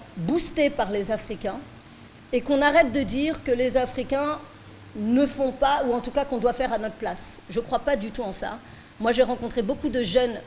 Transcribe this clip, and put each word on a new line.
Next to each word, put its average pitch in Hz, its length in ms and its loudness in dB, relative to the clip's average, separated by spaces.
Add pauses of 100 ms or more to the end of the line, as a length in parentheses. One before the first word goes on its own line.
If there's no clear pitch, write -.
(160)
boostée 285 540 2
par 220 220 -2
les 202 180 -2
Africains, 214 480 -4 (760)
et 247 80 2
qu'on 277 200 2
arrête 294 300 6
de 269 100 0
dire 269 420 -2
que 269 80 0
les 247 260 2
Africains 269 600 -2 (580)
ne 233 300 4
font 269 260 0
pas, 277 360 2
ou 240 60 2
en 240 80 0
tout 240 100 -6
cas 277 120 0
qu'on 277 140 -2
doit 240 160 2
faire 247 180 -2
à 226 60 2
notre 214 180 -6
place. - 440 -8 (100)
Je 190 100 -4
ne 226 60 -2
crois 254 140 0
pas 285 160 0
du 214 160 -2
tout - 100 -6
en 208 100 -6
ça. 202 280 -8 (400)
Moi, 226 120 2
j'ai 240 120 6
rencontré 240 400 -2
beaucoup 277 260 -2
de 240 140 0
jeunes 233 440 2